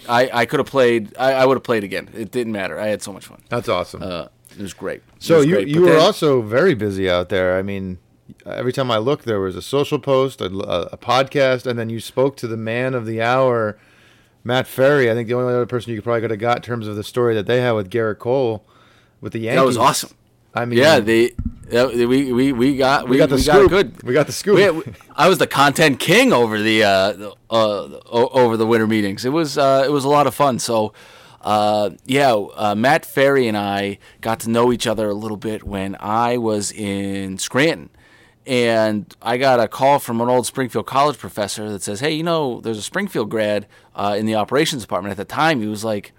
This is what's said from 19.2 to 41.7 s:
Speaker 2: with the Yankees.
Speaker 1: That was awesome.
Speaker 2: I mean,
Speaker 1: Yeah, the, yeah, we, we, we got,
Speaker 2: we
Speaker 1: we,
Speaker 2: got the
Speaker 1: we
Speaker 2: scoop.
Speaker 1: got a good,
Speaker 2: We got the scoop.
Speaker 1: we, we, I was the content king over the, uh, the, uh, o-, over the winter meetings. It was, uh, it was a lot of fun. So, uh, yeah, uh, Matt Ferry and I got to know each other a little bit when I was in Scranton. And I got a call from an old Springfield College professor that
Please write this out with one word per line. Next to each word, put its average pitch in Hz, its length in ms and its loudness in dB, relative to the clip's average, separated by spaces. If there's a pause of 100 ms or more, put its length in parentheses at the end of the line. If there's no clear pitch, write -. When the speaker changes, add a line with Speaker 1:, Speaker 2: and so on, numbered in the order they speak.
Speaker 2:
with 107 120 -12
the 117 60 -6
Yankees. 113 200 0
Speaker 1:
That 135 60 6
was 123 120 2
awesome. 135 340 2 (400)
Speaker 2:
I 117 140 -4
mean, 120 140 0
Speaker 1:
Yeah, 147 200 6
the, 113 340 2 (380)
yeah, 120 140 4
we, 127 480 0
we, 131 200 2
we 131 220 2
got, 131 300 2
Speaker 2:
we 120 60 -2
Speaker 1:
we, 131 80 4
Speaker 2:
got 151 100 4
the 131 60 0
Speaker 1:
we 131 80 2
Speaker 2:
scoop. 135 260 6
Speaker 1:
got 185 120 2
a - 20 2
good, - 200 -8
Speaker 2:
We 117 120 -4
got 147 100 4
the 135 80 -12
scoop. 202 220 0
Speaker 1:
we, 196 160 6
we, 160 120 -4 (320)
I 156 140 4
was 180 80 2
the 135 80 2
content 147 540 2
king 226 340 4
over 113 260 2
the, 110 240 4
uh, 98 300 4
the, 101 160 -12 (220)
uh, 101 560 0
o-, 117 220 2
over 123 280 4
the 110 80 2
winter 113 220 2
meetings. 107 380 -2
It 127 40 0
was, 147 300 -2
uh, 135 260 4
it 135 60 0
was 139 140 0
a 139 40 0
lot 147 160 4
of 127 80 -2
fun. 139 240 0
So, 110 340 -2 (500)
uh, 104 500 0 (140)
yeah, 135 280 2
uh, 104 420 -2
Matt 135 300 2
Ferry 139 420 2
and 107 80 -2
I 101 440 -4 (220)
got 113 200 -4
to 113 80 -8
know 120 240 2
each 117 140 -4
other 110 200 -2
a 104 60 -2
little 107 240 -8
bit 107 260 -8
when 98 360 -8
I 120 400 0
was 107 320 -2
in 98 640 -6
Scranton. 127 540 -2 (560)
And 113 720 0
I 120 160 -2
got 131 220 4
a 113 80 2
call 139 320 2
from 117 200 -4
an 120 100 0
old 127 180 2
Springfield 120 400 -6
College 139 320 0
professor 107 500 -8
that 101 140 -8